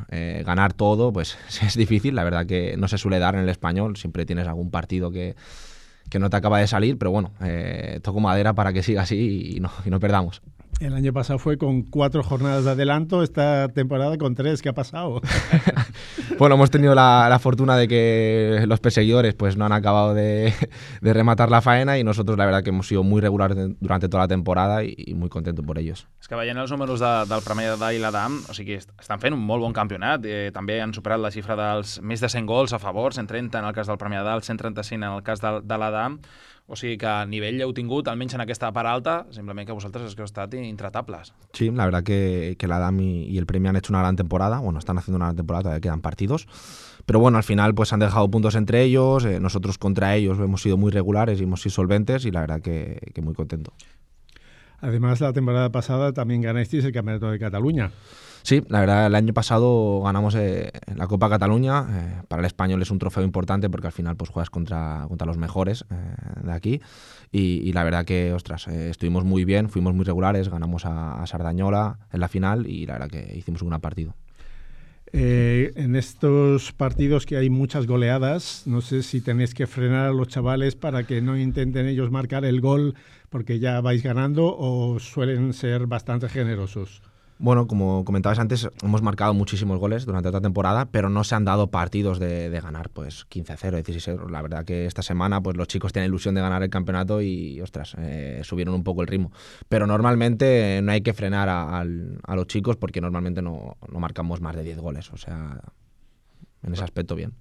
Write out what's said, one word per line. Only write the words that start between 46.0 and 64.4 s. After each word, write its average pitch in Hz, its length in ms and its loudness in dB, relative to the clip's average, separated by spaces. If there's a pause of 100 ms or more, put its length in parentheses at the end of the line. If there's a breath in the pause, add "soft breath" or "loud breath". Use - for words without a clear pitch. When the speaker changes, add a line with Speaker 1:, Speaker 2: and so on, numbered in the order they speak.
Speaker 1:
partidos. 98 440 -2 (640 loud breath)
Pero 110 120 6
bueno, 117 200 8
al 104 40 0
final, 104 300 4
pues, 107 180 2
han 107 100 2
dejado 101 280 4
puntos 107 240 2
entre 113 300 4
ellos, 131 420 4
eh, 92 140 0
nosotros 92 400 -2
contra 98 360 2
ellos 98 220 2
hemos 98 240 0
sido 95 160 2
muy 101 140 4
regulares 101 500 2
y 92 40 0
hemos 90 180 -2
sido 98 100 -2
solventes 104 520 2
y 107 40 -2
la 85 120 -2
verdad 78 200 -2
que, 80 380 -6 (160)
que 80 80 -8
muy 78 100 -4
contento. 78 400 -8 (1080 soft breath)
Speaker 2:
Además, 123 420 0
la 135 120 2
temporada 123 380 2
pasada 131 420 0
también 120 280 0
ganasteis 120 440 0
el 135 60 -2
Campeonato 110 400 -4
de 107 80 -4
Cataluña. 110 500 0 (520 loud breath)
Speaker 1:
Sí, 139 280 4
la 104 100 2
verdad, 101 280 6
el 104 80 4
año 107 180 4
pasado 110 680 4
ganamos, 101 340 2
eh, 98 360 0 (240)
la 85 120 -4
Copa 101 220 2
Cataluña. 117 600 2
Eh, 90 400 -4
para 85 100 -4
el 87 60 0
Español 92 360 0
es 90 80 -2
un 101 80 0
trofeo 92 240 -2
importante 95 480 0
porque 87 180 -6
al 82 60 -8
final, 85 220 -4
pues, 85 140 -8
juegas 87 200 -6